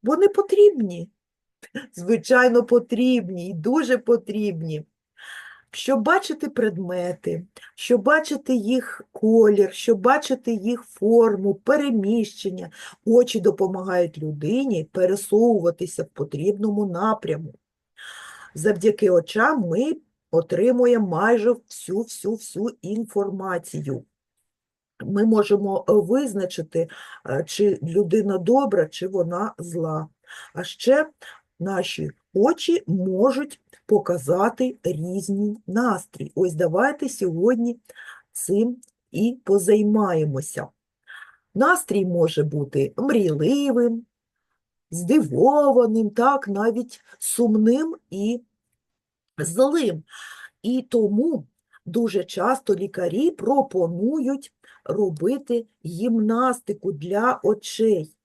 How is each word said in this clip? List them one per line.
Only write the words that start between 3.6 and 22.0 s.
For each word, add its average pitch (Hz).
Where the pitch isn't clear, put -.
потрібні. 202
Щоб 254
бачити 320
предмети, 180
щоб 240
бачити 294
їх 233
колір, 214
щоб 226
бачити 254
їх 226
форму, 208
переміщення, 214
очі 233
допомагають 185
людині 156
пересовуватися 185
в -
потрібному 202
напряму. 175
Завдяки 202
очам 208
ми 233
отримуємо 226
майже 214
всю-всю-всю 220